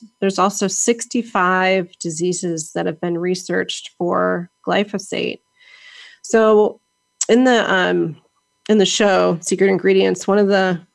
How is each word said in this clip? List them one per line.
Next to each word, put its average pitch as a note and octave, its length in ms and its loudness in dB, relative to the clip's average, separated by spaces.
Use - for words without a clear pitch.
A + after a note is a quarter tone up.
there's F#3+ 200 -2
also G3 280 0
sixty-five F#3+ 1300 -2
diseases E3+ 760 -6
that E3+ 140 -4
have D#3+ 120 -6
been E3+ 200 -4
researched F3+ 800 -6
for F3+ 500 -2
glyphosate. - 760 -4
So G#3+ 560 2
in B3 140 6
the, A#3+ 280 2
um, F3+ 460 0
in G#3+ 100 4
the F#3 80 6
show, F3+ 540 2
Secret F#3+ 280 0
Ingredients, F#3+ 580 0
one G3+ 120 2
of G3+ 80 4
the, F#3+ 340 0